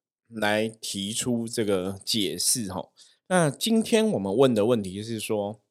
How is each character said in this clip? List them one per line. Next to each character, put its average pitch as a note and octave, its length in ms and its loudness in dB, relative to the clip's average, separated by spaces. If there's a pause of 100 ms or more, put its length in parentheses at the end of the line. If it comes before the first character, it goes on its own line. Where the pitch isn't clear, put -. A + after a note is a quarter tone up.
(280)
来 G#2+ 400 0 (120)
提 G2+ 320 -6
出 A#2 340 -2
这 A2+ 180 -2
个 G2 400 0
解 F2+ 340 -2
释 G2+ 340 -2
哈。 - 180 -8 (380)
那 E3+ 220 4
今 A3 320 0
天 A3 260 2
我 D#3+ 100 0
们 G2 160 -2
问 B2+ 200 6
的 G#2 120 4
问 A#2 160 2
题 F#2 120 -8
就 G2+ 80 -8
是 A2+ 180 -8
说， G#2 400 -4 (100)